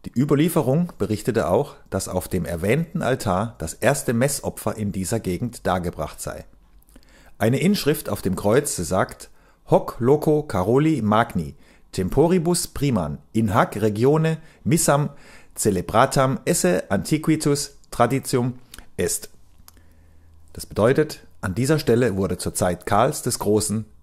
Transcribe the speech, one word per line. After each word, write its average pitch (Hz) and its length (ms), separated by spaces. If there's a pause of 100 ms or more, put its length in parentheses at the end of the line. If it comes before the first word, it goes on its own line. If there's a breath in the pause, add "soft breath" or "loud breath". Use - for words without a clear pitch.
Die - 160
Überlieferung 151 760
berichtete 101 500
auch, 120 260 (160)
dass 95 160
auf 90 220
dem 90 160
erwähnten 104 580
Altar 113 560
das - 160
erste 135 380
Messopfer 117 640
in 104 160
dieser 95 260
Gegend 95 480
dargebracht 87 540
sei. - 240 (960 soft breath)
Eine 123 200
Inschrift 156 500
auf 101 140
dem 92 140
Kreuz 123 400
sagt: 92 540 (380 soft breath)
„Hoc - 300
loco 147 460
Caroli 123 580
Magni, 104 540 (340 soft breath)
temporibus 170 760
priman, 90 500 (140)
in 110 200
hac 110 300
regione 147 560 (240 soft breath)
missam 147 480 (460 loud breath)
celebratam 127 880
esse 180 440
antiquitus 156 880 (140)
traditium 123 680 (360 loud breath)
est.“ - 340 (1200 soft breath)
Das - 140
bedeutet, 135 600 (140)
an 90 160
dieser 143 240
Stelle 117 340
wurde 92 240
zur - 160
Zeit 90 320
Karls 117 360
des - 180
Großen 104 460 (160)